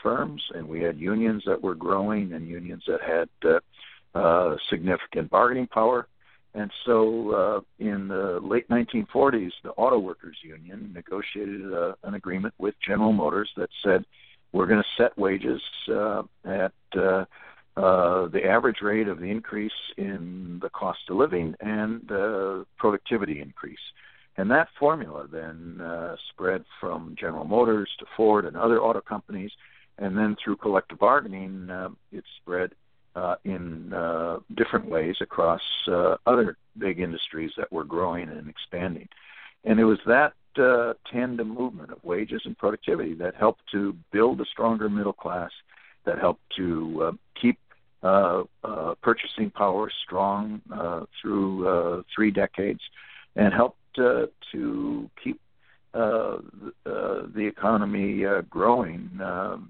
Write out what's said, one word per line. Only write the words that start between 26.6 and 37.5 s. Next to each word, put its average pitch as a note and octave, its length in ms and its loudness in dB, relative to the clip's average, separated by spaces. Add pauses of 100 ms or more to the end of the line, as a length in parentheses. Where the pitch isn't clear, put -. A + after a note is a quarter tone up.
from E2 340 -8
General D#2+ 300 -6
Motors G#2+ 540 4
to - 80 -16 (100)
Ford G#2+ 300 6
and D2 100 -8
other A2+ 240 4
auto A2+ 220 2
companies, G#2 500 -8 (460)
and G2 180 -2
then G#2+ 200 2
through G2+ 200 -2
collective F#2+ 420 0
bargaining, F#2+ 720 2
uh, F#2 200 -8 (200)
it - 140 -14 (140)
spread, F2+ 340 -2 (440)
uh, F2+ 260 0
in, F2 500 -8
uh, E2+ 460 -2 (160)
different A#2 320 0
ways E2 340 -2
across, E2+ 420 0 (260)
uh, F2 360 2
other A#2 320 4 (220)
big F#2 220 -2
industries D#2+ 560 -6